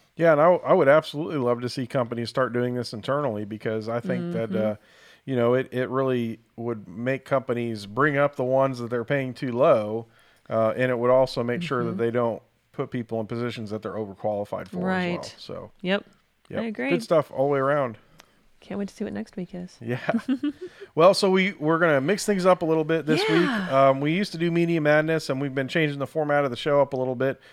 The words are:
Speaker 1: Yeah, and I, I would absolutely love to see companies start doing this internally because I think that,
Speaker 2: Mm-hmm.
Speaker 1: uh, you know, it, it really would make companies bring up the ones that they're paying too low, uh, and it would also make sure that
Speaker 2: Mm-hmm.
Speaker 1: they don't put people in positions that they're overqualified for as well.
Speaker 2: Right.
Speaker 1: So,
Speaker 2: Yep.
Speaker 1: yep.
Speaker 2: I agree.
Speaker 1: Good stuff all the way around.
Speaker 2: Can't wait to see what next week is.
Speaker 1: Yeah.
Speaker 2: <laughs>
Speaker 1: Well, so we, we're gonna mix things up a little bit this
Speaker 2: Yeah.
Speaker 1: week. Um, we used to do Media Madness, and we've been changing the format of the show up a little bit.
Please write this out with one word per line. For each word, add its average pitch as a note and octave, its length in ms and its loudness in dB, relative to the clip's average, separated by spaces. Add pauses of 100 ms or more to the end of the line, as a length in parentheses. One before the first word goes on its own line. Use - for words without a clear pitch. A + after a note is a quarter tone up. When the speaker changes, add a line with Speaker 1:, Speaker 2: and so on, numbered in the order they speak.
(160)
Speaker 1:
Yeah, E3 160 6
and D3 80 4
I, D#3 60 6
I E3 260 4
would E3 160 6
absolutely D3+ 480 2
love A#2+ 240 0
to B2 80 -4
see B2+ 180 -6
companies A#2 420 -4
start B2+ 240 -2
doing B2 220 0
this B2 180 -6
internally A#2+ 520 -4
because A2 440 -6
I A#2 120 -4
think A#2 320 -4
that, A2+ 180 -4
Speaker 2:
Mm-hmm. A2 220 0
Speaker 1:
uh, - 20 -10 (500)
you C3+ 120 -4
know, A#2+ 180 4
it, C3 160 0
it B2 200 -2
really B2 500 -2 (160)
would A#2 320 -8
make B2 360 -4
companies A#2 600 -4
bring C3+ 300 0
up C#3 180 0
the - 80 -4
ones C3 380 0
that A#2 100 -8
they're A#2+ 140 -2
paying C3+ 280 -2
too B2+ 200 -6
low, A#2 540 2 (440)
uh, A2 260 2
and B2+ 140 0
it B2 80 -2
would B2 140 4
also B2+ 320 2
make A#2+ 180 -4
sure C3 220 -2
that A#2 60 -2
Speaker 2:
Mm-hmm. G#2+ 100 -4
Speaker 1:
they A#2 100 0
don't A#2 320 -2 (300)
put - 180 -6
people A2+ 300 -6
in G#2+ 80 -8
positions A#2 420 -6
that G#2+ 120 -6
they're G2 100 -8
overqualified G2+ 720 -6
for F3+ 120 -10
as F3+ 40 -4
well. - 40 -
Speaker 2:
Right. F3+ 520 -4
Speaker 1:
So, - 320 -14 (120)
Speaker 2:
Yep. F#3 220 -2 (440)
Speaker 1:
yep. - 140 -6
Speaker 2:
I - 20 -6
agree. A#3 260 -6
Speaker 1:
Good A3+ 140 0
stuff D#3+ 260 2
all C3+ 160 0
the C#3+ 60 0
way C#3 80 2
around. C3+ 360 0 (640)
Speaker 2:
Can't G3+ 220 -10
wait G3+ 80 -6
to - 80 -20
see G#3+ 80 -8
what G#3+ 80 -8
next G#3 240 -10
week F3 180 -10
is. F3+ 260 -14
Speaker 1:
Yeah. A#2+ 200 -4 (260)
Speaker 2:
<laughs> B3+ 140 -2 (560)
Speaker 1:
Well, F3 180 8
so G3 160 2
we, F#3+ 300 4
we're D#3 180 2
gonna D#3+ 220 4
mix F3+ 260 0
things F#3+ 180 0
up F#3 180 4
a - 20 0
little D#3+ 180 2
bit D#3 240 -2
this D#3 220 2
Speaker 2:
Yeah. D#3+ 100 4
Speaker 1:
week. F3+ 340 0
Um, C3+ 280 6
we D3 120 0
used F#3+ 200 -2
to E3+ 60 -8
do E3+ 120 0
Media E3+ 300 2
Madness, D3+ 500 2
and C3+ 100 -2
we've C#3 140 -4
been C3+ 140 -2
changing D3 320 0
the C3 80 -4
format D3 360 0
of C3+ 60 0
the A#2+ 60 -6
show C#3+ 260 2
up C3+ 100 -2
a C3+ 40 -2
little B2+ 180 -2
bit. C3 260 -2 (120)